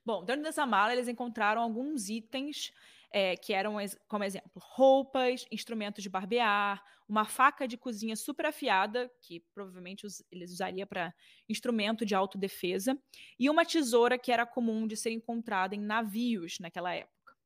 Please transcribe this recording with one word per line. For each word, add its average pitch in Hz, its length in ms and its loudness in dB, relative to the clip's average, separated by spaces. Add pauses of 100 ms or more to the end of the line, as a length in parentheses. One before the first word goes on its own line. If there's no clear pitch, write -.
Bom, 196 200 -2
dentro 269 180 -2
dessa 311 240 -2
mala 214 260 4
eles 247 140 0
encontraram 233 560 0
alguns 233 460 -4
itens, 262 640 -6 (440)
é, 185 200 2
que - 160 -6
eram 208 280 -2
ex-, 202 160 -6 (120)
como 208 160 -4
exemplo, 196 320 -8
roupas, 262 920 4
instrumentos 214 520 -6
de 190 80 -8
barbear, 202 720 0 (260)
uma 214 160 2
faca 269 440 4
de 233 100 -8
cozinha 220 380 -6
super 302 300 -4
afiada, 226 600 0 (140)
que 165 160 -16 (160)
provavelmente 185 500 -14
us-, 196 280 -12
eles 180 180 -12
usariam 185 360 -6
pra 175 280 -6 (340)
instrumento 220 560 0
de 202 80 0
autodefesa, 196 880 0 (380)
e 254 100 4
uma 330 160 6
tesoura 247 540 4
que 247 140 -2
era 233 120 4
comum 226 400 -2
de 220 120 -4
ser 226 160 -2
encontrada 220 640 -2
em 208 40 -6
navios 214 800 -2
naquela 175 340 -2
época. - 540 -10